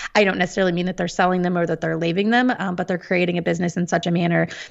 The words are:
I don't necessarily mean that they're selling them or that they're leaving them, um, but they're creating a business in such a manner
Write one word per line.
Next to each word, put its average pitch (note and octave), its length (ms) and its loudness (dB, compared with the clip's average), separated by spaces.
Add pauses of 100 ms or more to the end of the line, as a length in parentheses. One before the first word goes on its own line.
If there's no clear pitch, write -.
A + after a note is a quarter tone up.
(140)
I G#3+ 100 6
don't F#3+ 140 0
necessarily F#3 340 0
mean F3 140 -2
that F#3 100 -4
they're F3 120 -2
selling F#3 340 2
them F3+ 160 0
or E3+ 80 0
that E3 160 -2
they're D#3+ 160 -2
leaving E3+ 320 0
them, B3+ 280 4
um, F#3 160 -4
but F#3 140 -4
they're F3+ 80 -2
creating F3 400 0
a E3+ 60 -2
business F3 340 -2
in F3 100 0
such F3 200 0
a F3 40 0
manner E3+ 380 2 (220)